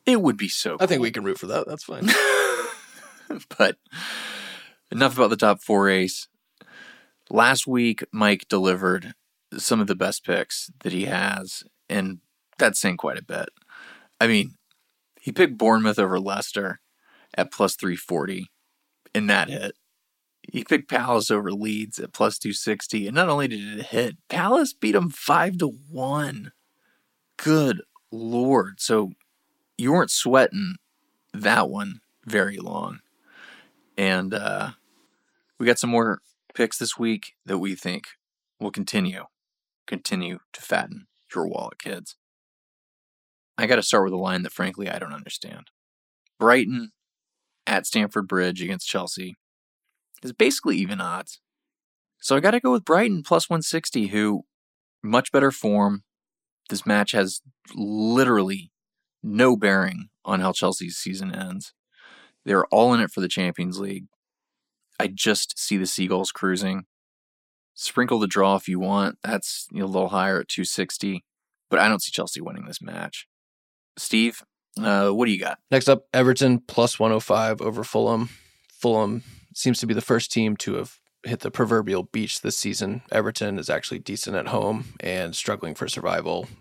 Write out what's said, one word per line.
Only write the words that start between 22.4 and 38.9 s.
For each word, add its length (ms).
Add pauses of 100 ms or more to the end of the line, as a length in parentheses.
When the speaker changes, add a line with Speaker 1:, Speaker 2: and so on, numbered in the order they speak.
Speaker 1:
sixty, 520
and 80
not 140
only 200
did 120
it 260
hit, 300 (140)
Palace 420
beat 220
him 160
five 480
to 100 (220)
one. 600 (840)
Good 460 (280)
Lord. 680
So 320 (680)
you 120
weren't 180
sweating 640 (580)
that 380
one 300 (240)
very 320
long. 420 (1000)
And, 380
uh, 360 (880)
we 100
got 120
some 120
more 280 (340)
picks 260
this 200
week 360 (120)
that 120
we 180
think 320 (500)
will 140
continue, 540 (600)